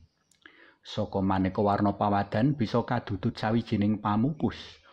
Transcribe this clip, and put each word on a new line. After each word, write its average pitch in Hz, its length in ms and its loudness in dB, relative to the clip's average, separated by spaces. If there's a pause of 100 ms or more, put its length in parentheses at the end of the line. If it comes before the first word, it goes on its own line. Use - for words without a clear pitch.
(840)
Saka - 400 -4
maneka 95 400 2
warna 101 320 2
pawadan 104 560 2
bisa 117 320 0
kadudut 113 480 -4
sawijining 110 640 0
pamupus. 110 960 -2